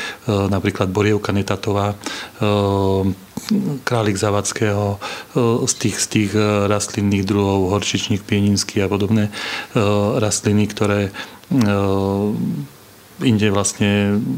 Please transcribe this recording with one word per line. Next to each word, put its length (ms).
napríklad 640
borievka 400
netatová, 640
e, 20
králik 320
Zavadského, 800
e, 720
z 80
tých, 240
z 80
tých, 240
e, 320
rastlinných 560
druhov, 480
horčičník 560
pieninský 560
a 80
podobné, 400
e, 20
rastliny, 480
ktoré, 480
e, 160
inde 320
vlastne, 640